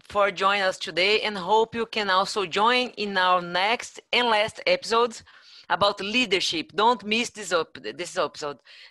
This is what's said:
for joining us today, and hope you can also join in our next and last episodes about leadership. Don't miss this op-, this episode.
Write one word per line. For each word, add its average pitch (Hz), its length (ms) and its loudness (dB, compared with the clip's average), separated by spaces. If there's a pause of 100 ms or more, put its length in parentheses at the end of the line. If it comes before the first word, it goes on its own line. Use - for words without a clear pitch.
for 202 280 0
joining 196 340 0
us 185 140 0
today, 196 440 0
and 208 160 -4
hope 214 360 2
you 233 120 -4
can 208 240 -4
also 190 360 0
join 233 520 2
in 202 200 -4
our 180 240 4
next 180 600 -2 (100)
and 240 160 2
last 220 400 0
episodes 220 560 0 (460)
about 202 320 0
leadership. 190 760 -2
Don't 226 300 2
miss 220 240 -2
this 185 240 -6
op-, 160 240 -2 (180)
this 170 220 -8
episode. 147 400 -4 (340)